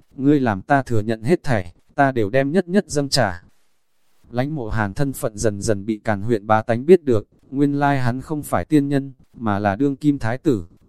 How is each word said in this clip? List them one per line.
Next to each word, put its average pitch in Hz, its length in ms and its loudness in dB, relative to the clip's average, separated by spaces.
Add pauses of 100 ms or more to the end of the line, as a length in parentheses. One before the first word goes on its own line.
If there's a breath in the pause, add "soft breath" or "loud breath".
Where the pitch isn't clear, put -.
(160)
ngươi 143 240 2
làm 110 220 0
ta 139 220 2
thừa 113 160 0
nhận 110 240 -4
hết 139 200 0
thảy, 95 300 -2 (220)
ta 135 160 2
đều 113 180 -2
đem 135 220 0
nhất 175 160 0
nhất 185 200 0
dâng 139 220 -2
trả." 98 340 -2 (880)
Lãnh 135 240 -4
Mộ 117 140 -8
Hàn 104 240 -2
thân 139 200 -2
phận 110 240 -8
dần 104 240 -2
dần 98 240 -2
bị 110 180 -4
Càn 104 180 -2
huyện 104 260 -2
bá 110 140 2
tánh 120 240 -4
biết 175 180 6
được, 117 240 0 (240)
nguyên 143 280 0
lai 143 200 2
hắn 123 220 0
không 151 220 -6
phải 95 220 -2
tiên 143 220 2
nhân, 139 260 -2 (200)
mà 104 260 -2
là 101 160 0
đương 139 200 0
kim 143 240 0
thái 117 180 -2
tử, 110 280 0 (240)